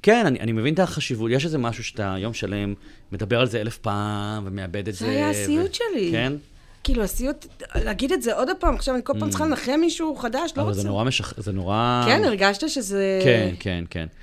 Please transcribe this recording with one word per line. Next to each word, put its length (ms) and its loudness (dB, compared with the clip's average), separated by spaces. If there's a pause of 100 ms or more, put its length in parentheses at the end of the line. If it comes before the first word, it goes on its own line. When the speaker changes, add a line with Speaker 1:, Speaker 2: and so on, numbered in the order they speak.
Speaker 1:
כן, 240 6
אני, 140 2
אני 120 0
מבין 220 2
את 40 2
החשיבות. 560 0
יש 100 2
איזה 140 -2
משהו 260 -2
שאתה 340 -4
יום 160 -4
שלם 400 -4 (380)
מדבר 280 0
על 60 4
זה 140 -2
אלף 180 -6
פעם, 680 -2
ומאבד 420 -6
את 60 -6
Speaker 2:
זה 120 -6
Speaker 1:
זה, 60 0
Speaker 2:
היה 140 2
Speaker 1:
ו-, 40 0
Speaker 2:
הסיוט 440 0
שלי. 380 -2
Speaker 1:
כן? 200 0 (520)
Speaker 2:
כאילו, 180 2
הסיוט, 440 -4 (280)
להגיד 380 0
את 100 0
זה 120 0
עוד 140 0 (100)
פעם, 160 2
עכשיו 200 -2
אני 100 -2
כל 140 -2
פעם 100 0
Speaker 1:
Mm. 20 0
Speaker 2:
צריכה 160 0
לנחם 340 0
מישהו 360 0
חדש, 400 -4
לא 60 0
Speaker 1:
אבל 80 0
Speaker 2:
רוצה. 120 0
Speaker 1:
זה 60 -2
נורא 160 0
משכ-, 360 -2
זה 120 -4
נורא 540 2
Speaker 2:
כן, 180 4
הרגשת 440 2
שזה 560 0
Speaker 1:
כן, 360 4
כן, 300 -2
כן. 160 -6 (160)